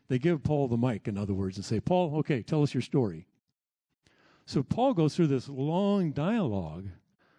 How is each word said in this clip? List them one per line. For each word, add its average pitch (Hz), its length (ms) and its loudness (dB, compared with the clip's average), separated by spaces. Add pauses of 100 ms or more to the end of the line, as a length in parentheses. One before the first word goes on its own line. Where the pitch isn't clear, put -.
they 127 120 0
give 160 240 0
Paul 143 240 0
the 117 100 0
mic, 120 300 0
in 101 100 -4
other 101 160 -2
words, 95 240 -2
and 98 80 -8
say, 107 140 -2
"Paul, 180 380 2
okay, 139 260 0
tell 156 180 2
us 143 120 2
your 127 80 0
story." 101 440 0 (1200)
So - 160 -2
Paul 254 320 2
goes 156 220 2
through 170 120 4
this 139 220 -2
long 170 640 0
dialogue 107 760 -2 (500)